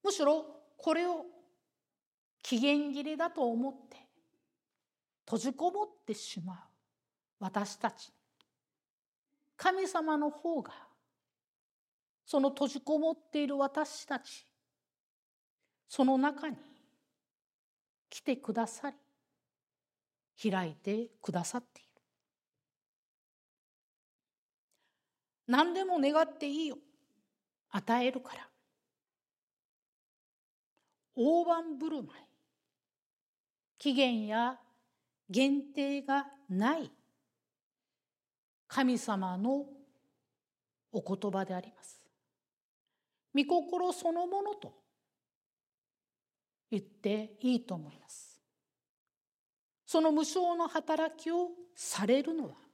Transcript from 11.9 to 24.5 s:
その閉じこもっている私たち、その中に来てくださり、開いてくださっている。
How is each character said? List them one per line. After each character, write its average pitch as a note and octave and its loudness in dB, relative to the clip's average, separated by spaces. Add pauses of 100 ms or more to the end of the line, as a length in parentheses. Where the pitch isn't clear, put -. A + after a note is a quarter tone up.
そ C#4+ 2
の C4+ 4
閉 C#4 0
じ - -6
こ D4+ 2
も D#4+ 2
っ D#4+ -4 (140)
て D4 0
い - -2
る C#4 -2
私 C#4 -2
た C4+ -4
ち、 - -14 (1400)
そ C4 2
の C4 4
中 C#4+ 0
に C4 -6 (1600)
来 - -14
て B3+ 0
く A3+ -6
だ A3+ 0
さ - -10
り、 - -10
開 F3+ 0
い - -14
て G#3+ -4 (140)
く F#3+ -4
だ E3+ 0
さ B3 -6
っ A#3+ -6
て - -20
い - -20
る。 - -20 (3500)